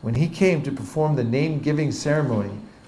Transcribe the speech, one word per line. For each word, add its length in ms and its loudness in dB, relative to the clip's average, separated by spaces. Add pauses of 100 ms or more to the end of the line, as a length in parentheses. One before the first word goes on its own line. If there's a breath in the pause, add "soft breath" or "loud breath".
When 140 -2
he 120 2
came 360 2
to 80 -4
perform 440 0
the 80 0
name-giving 680 0
ceremony, 640 0 (300 loud breath)